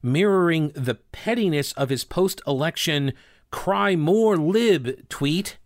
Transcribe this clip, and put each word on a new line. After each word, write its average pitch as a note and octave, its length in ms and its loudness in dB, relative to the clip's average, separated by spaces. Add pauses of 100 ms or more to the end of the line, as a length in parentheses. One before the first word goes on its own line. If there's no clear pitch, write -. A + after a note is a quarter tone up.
mirroring E3 720 2
the B2+ 200 -4 (160)
pettiness F#3+ 640 -2
of C#3 160 -4
his B2+ 140 -2
post-election D3 1080 -2 (360)
cry G3 460 0
more G3 420 4
lib E3 720 0
tweet. D3+ 560 -4